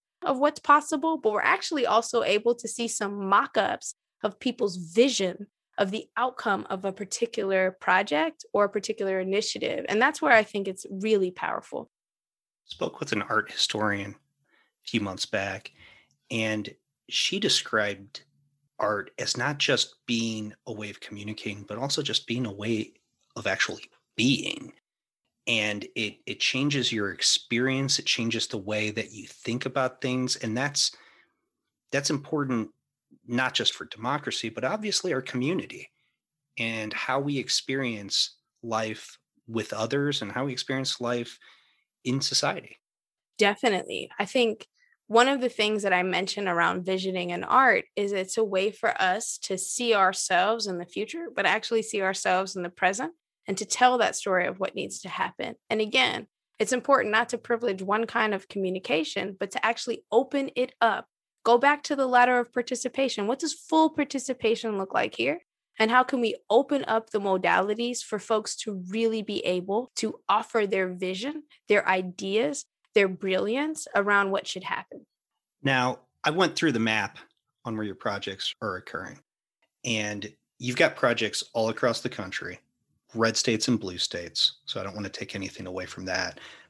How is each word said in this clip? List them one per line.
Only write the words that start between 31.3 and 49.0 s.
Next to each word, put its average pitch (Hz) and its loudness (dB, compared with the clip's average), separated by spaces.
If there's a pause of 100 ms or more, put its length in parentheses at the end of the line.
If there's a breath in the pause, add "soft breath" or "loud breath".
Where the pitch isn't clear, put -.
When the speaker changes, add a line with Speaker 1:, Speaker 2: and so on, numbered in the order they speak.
Speaker 2:
that's 139 0
important, 139 -2 (580)
not 127 0
just - 0
for - -6
democracy, 123 -4
but 113 -6
obviously 190 -2
our 127 -2
community 135 -4 (640)
and 110 -4
how 135 -2
we 143 -2
experience 117 -2 (300)
life 110 -4 (300)
with 113 -4
others 139 -2
and 101 -8
how 131 -2
we 135 -4
experience 131 -4
life 120 -4 (680 soft breath)
in 131 0
society. - -2 (600)
Speaker 1:
Definitely. 202 0
I 202 -2
think 226 0 (420)
one 233 6
of 277 2
the 247 2
things 214 0
that 190 2
I 180 4
mentioned 185 -2
around 175 2
visioning 185 -2
and 175 -4
art 240 6 (100)
is 202 -2
it's 190 -4
a 220 4
way 190 0
for - 0